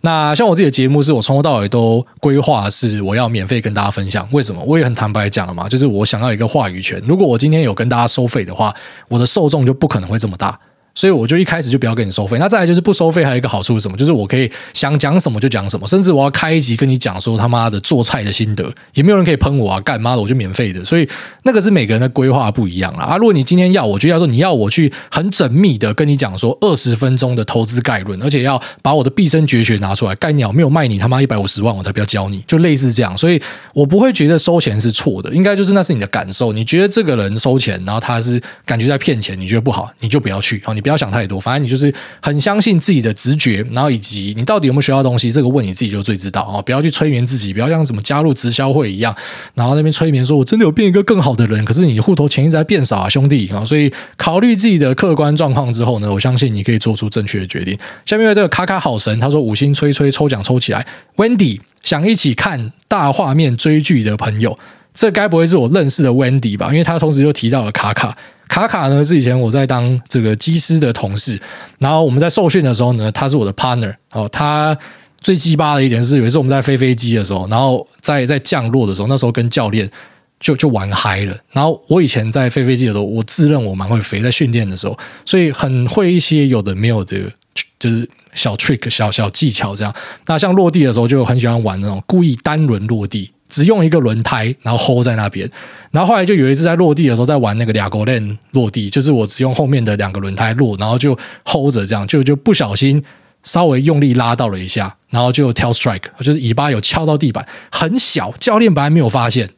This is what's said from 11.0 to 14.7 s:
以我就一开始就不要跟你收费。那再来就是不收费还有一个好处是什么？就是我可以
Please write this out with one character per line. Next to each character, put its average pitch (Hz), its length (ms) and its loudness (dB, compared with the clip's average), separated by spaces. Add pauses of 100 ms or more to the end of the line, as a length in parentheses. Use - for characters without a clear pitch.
以 - 20 4
我 120 140 2
就 139 100 0
一 185 80 2
开 139 160 -2
始 123 120 -2
就 131 80 0
不 120 80 -2
要 113 80 -2
跟 113 100 -2
你 95 60 -6
收 101 160 -4
费。 120 100 -2
那 170 100 2
再 214 120 2
来 175 80 2
就 175 80 4
是 180 40 4
不 185 140 0
收 165 160 2
费 160 160 2
还 135 60 2
有 123 60 0
一 123 40 0
个 123 80 -4
好 98 140 -4
处 123 100 0
是 110 80 0
什 101 80 -6
么？ 95 80 -8
就 135 80 0
是 165 60 2
我 104 160 0
可 127 100 0
以 127 100 0 (280)